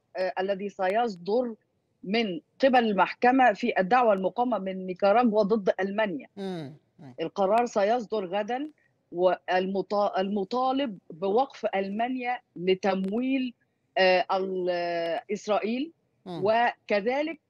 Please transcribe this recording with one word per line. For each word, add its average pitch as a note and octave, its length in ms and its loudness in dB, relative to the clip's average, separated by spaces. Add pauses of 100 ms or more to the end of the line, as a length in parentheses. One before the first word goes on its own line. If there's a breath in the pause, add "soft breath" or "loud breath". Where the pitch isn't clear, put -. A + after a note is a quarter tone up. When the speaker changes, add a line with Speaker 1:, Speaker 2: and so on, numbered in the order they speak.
(180)
Speaker 1:
آه، F#3 220 -2
الذي G3 300 -4
سيصدر G#3 840 -2 (480)
من G3+ 360 -2 (240)
قبل C4 160 6
المحكمة A#3 760 4
في A#3 260 -2
الدعوى A3 340 4
المقامة G3 440 0
من F#3+ 280 -6
نيكاراغوا G#3 580 4
ضد G3+ 360 2
ألمانيا. G3 480 -4 (100)
Speaker 2:
مم. F3 360 -8 (260)
مم. B2+ 220 -18
Speaker 1:
القرار G3 440 0
سيصدر G#3+ 600 -2
غدًا، G#3+ 440 -6 (420)
والمطا-، F#3 1080 0
المطالب A#3 800 -2 (120)
بوقف G3 560 -2 (100)
ألمانيا A#3+ 640 -4 (160)
لتمويل، G3 960 -2 (440)
آه، F#3 340 4
ال-، F#3+ 400 -2
آه، E3+ 520 -4 (100)
إسرائيل، G#3+ 580 -2 (340)
Speaker 2:
مم. F3 180 -8
Speaker 1:
وكذلك A#3 960 0 (100)